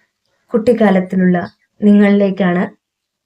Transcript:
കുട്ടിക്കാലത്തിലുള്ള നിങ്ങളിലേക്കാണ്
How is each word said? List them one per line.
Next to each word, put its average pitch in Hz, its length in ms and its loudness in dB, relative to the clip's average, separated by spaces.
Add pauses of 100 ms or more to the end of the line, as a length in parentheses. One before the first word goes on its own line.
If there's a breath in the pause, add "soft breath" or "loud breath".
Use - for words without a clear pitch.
(520)
കുട്ടിക്കാലത്തിലുള്ള 190 840 0 (440)
നിങ്ങളിലേക്കാണ് 202 840 0 (640)